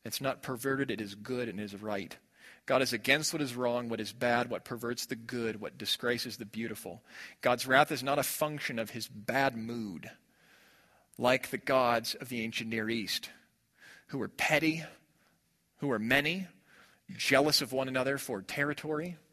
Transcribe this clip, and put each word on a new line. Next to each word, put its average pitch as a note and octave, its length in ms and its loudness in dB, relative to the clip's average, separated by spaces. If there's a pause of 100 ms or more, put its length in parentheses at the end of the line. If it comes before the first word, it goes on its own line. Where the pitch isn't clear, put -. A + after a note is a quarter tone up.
It's A#2 160 -6
not C3+ 220 -2
perverted, C3+ 480 -2
it G#2+ 100 -4
is G2+ 140 -8
good A#2+ 340 -4
and G2 100 -8
it G#2 40 -6
is G2 180 -10
right. G#2 340 -4 (520)
God C3 160 4
is A#2+ 100 0
against C3+ 400 2
what D#3+ 80 0
is B2+ 140 -2
wrong, A#2+ 340 0
what A2 100 -4
is G#2+ 140 -6
bad, A#2+ 360 2
what A#2 140 -4
perverts A#2+ 440 -6
the C3 80 -4
good, A2+ 440 -4
what F#2+ 200 -10
disgraces A#2+ 580 -2
the A2 80 -8
beautiful. G#2+ 560 -8 (400)
God's B2 240 4
wrath C3 260 8
is C3 120 -2
not C#3 160 2
a C3 40 2
function D3 540 -2
of A2 140 -4
his A2+ 160 -8
bad A#2+ 500 0
mood, A2 520 -6 (1080)
like B2+ 320 4
the C3 80 -4
gods A#2+ 560 4
of - 160 -10
the A#2+ 140 -4
ancient A2+ 260 -4
Near A2 180 0
East, A2+ 420 -4 (800)
who C#3 120 -6
were A2 80 -2
petty, D#3 560 2 (920)
who C#3+ 100 -4
were A#2+ 120 2
many, D3 480 0 (680)
jealous C#3+ 460 4
of B2 100 -6
one C3 140 0
another C3 320 0
for G2+ 240 -4
territory. D3+ 720 -4 (160)